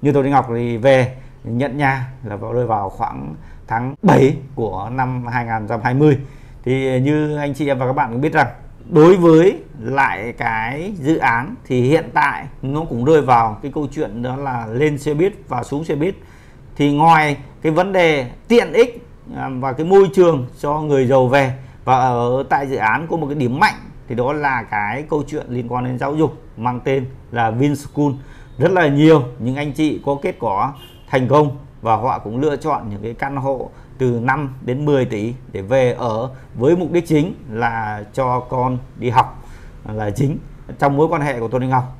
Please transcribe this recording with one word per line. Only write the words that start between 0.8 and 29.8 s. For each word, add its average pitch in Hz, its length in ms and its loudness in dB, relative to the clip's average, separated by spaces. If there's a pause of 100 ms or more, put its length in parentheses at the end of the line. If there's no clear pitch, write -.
nhận 123 320 -4
nhà 135 360 -2 (120)
là 104 120 -8
vào, 107 160 -8
rơi 120 140 0
vào 104 240 -2
khoảng - 440 -8 (320)
tháng 123 360 -4
bảy 139 340 4 (180)
của 101 380 -6
năm 127 340 -4
hai 120 180 -4
nghìn 113 80 -6
không 110 160 -4
trăm 113 140 -4
hai 123 120 0
mươi. 147 240 4 (460)
Thì 131 360 0
như 151 360 0
anh 143 180 -4
chị 143 140 -4
em 139 100 0
và 131 80 -2
các 127 60 -2
bạn 135 200 -2
cũng 120 80 -4
biết 151 120 0
rằng, 151 140 4 (440)
đối 170 260 8
với 170 420 6 (200)
lại 113 600 -2
cái 120 640 -4
dự 147 160 2
án 123 380 0 (120)
thì 123 160 0
hiện 156 320 2
tại 143 320 0 (160)
nó 143 220 -4
cũng 123 200 -4
rơi 151 180 6
vào 117 400 2
cái 143 120 -8
câu 151 180 -4
chuyện 120 300 -6
đó 127 140 -4
là 131 300 -6
lên 139 320 0
xe 151 160 -2
buýt 180 180 0 (160)
và 120 140 -4
xuống 143 220 -6
xe 165 100 -4
buýt. 156 200 -2 (600)
Thì 143 200 2
ngoài 151 400 4 (260)
cái 160 100 2
vấn 185 200 2
đề 160 380 2 (180)
tiện 202 240 4
ích, 240 340 2 (300)
à, 131 120 -6
và 131 240 -4
cái 156 140 -4
môi 196 280 8
trường 160 320 4 (140)
cho 147 200 -2
người 143 260 2
giàu 131 220 6
về, 131 260 2 (300)
và 127 100 2
ở 127 540 2
tại 143 180 0
dự 131 100 -4
án 113 340 0
có 180 60 -2
một 156 100 -2
cái 139 80 -6
điểm 135 260 -2
mạnh 202 140 2 (340)
thì 123 60 -6
đó 123 180 -2
là 139 300 -2
cái 107 480 -4
câu 151 160 -2
chuyện 147 220 -8
liên 123 200 -6
quan 123 160 -4
đến 127 140 -6
giáo 139 160 -4
dục 156 180 0 (240)
mang 120 280 -4
tên 135 220 -2 (260)
là 113 180 0
Vinschool. 143 640 -2 (460)
Rất 160 140 2
là 175 160 4
nhiều 147 340 6 (160)
những 127 180 -4
anh 147 160 -4
chị 143 340 -2